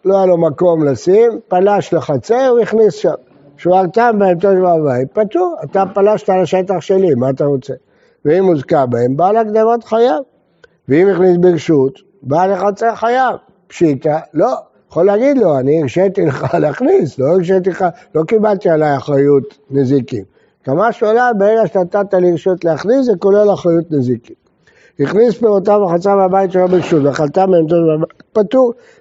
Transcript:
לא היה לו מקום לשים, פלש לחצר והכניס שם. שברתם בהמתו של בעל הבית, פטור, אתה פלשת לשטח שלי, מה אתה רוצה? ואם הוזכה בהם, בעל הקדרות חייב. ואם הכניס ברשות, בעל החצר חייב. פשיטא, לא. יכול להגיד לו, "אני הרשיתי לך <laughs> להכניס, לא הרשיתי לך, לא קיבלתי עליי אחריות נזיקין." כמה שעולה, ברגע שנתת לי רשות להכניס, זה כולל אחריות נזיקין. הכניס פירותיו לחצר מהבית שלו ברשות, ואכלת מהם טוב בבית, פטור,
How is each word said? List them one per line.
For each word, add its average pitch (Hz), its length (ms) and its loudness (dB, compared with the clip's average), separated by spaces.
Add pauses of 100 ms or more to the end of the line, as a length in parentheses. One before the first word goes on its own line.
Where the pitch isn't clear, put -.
לא 190 120 2
היה 190 100 2
לו 180 100 2
מקום 165 480 0
לשים, 208 640 0
פלש 196 460 0
לחצר 226 640 -2
והכניס 214 360 2
שם. 160 200 -2 (420)
שברתם 190 600 0
בהמתו 190 340 2
של 185 80 2
בעל 175 200 2
הבית, 135 320 -2
פטור, 320 520 -2
אתה 190 200 -2 (100)
פלשת 202 340 0
לשטח 185 520 -2
שלי, 190 340 0
מה 127 160 0
אתה 139 140 -4
רוצה? 139 300 -4 (500)
ואם 175 200 2
הוזכה 151 420 0
בהם, 123 300 -2
בעל 185 200 0
הקדרות 220 480 0
חייב. 247 380 0 (680)
ואם 165 200 4
הכניס 180 280 2
ברשות, 160 600 0 (240)
בעל 165 300 0
החצר 202 420 -2
חייב. 240 420 -2 (300)
פשיטא, 139 520 -2 (160)
לא. 233 200 0 (360)
יכול 170 160 0
להגיד 247 320 2
לו, 165 200 2
"אני 143 240 0
הרשיתי 180 440 -2
לך - 280 -4
<laughs> 156 80 0
להכניס, 202 560 -2
לא 131 80 -2
הרשיתי 185 440 0
לך, 180 140 -4 (300)
לא - 80 0
קיבלתי 208 460 0
עליי 151 280 0
אחריות 139 640 0 (120)
נזיקין." 131 540 -2 (440)
כמה 185 240 0
שעולה, 233 400 0
ברגע 214 340 2
שנתת 196 480 -2
לי 180 180 2
רשות 175 320 -4
להכניס, 196 420 0
זה 240 120 0
כולל 202 340 2
אחריות 170 380 -2
נזיקין. 127 460 -4 (640)
הכניס 196 380 2
פירותיו 208 460 0
לחצר 180 320 0
מהבית 190 360 0
שלו 185 160 0
ברשות, 170 360 0
ואכלת 143 340 -2
מהם 185 280 2
טוב 170 120 0 (180)
בבית, - 260 -8 (100)
פטור, 233 400 0 (280)